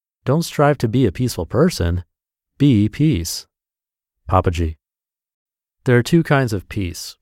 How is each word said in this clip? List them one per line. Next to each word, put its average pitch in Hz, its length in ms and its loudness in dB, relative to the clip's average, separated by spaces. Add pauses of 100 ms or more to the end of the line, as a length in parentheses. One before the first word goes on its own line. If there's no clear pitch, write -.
(260)
"Don't 147 160 2
strive 147 380 0
to 120 80 0
be 127 180 2
a 95 60 2
peaceful 120 340 -4
person. 90 580 0 (540)
Be 107 320 4
peace." 110 560 -2 (840)
Papaji. 87 500 0 (1080)
There 123 140 4
are 120 40 2
two 165 200 2
kinds 135 280 0
of 98 160 -6
peace. - 540 -8